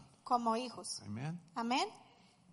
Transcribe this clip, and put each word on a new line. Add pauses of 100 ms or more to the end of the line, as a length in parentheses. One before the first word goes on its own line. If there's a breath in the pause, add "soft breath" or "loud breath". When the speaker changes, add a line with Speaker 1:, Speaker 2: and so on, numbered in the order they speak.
(220)
Speaker 1:
Como
hijos.
Speaker 2:
Amen. (140)
Speaker 1:
Amén. (640 soft breath)